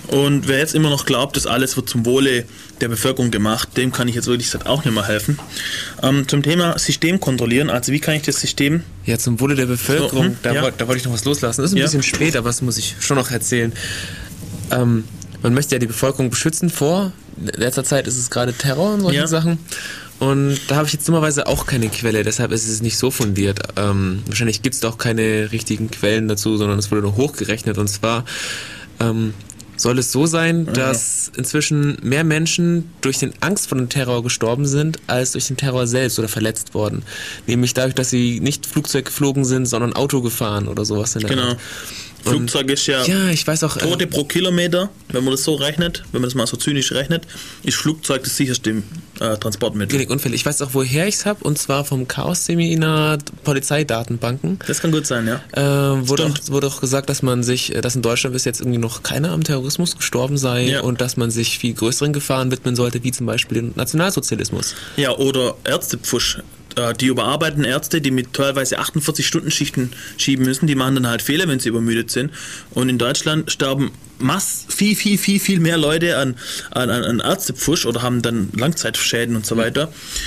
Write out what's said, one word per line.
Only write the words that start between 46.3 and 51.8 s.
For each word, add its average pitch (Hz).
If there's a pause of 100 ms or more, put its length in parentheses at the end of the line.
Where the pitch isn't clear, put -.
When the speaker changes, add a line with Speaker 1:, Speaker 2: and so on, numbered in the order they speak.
Speaker 1:
mal 117
so -
zynisch 139
rechnet, 139 (400)
ist 127
Flugzeug 151
das -
sicherste, 110 (360)
äh, 110
Transportmittel. 110
Speaker 2:
Wenig 131
Unfälle. 127
Ich 117
weiß 147
auch, 139
woher 139
ich's -
hab, 208
und 147
zwar 143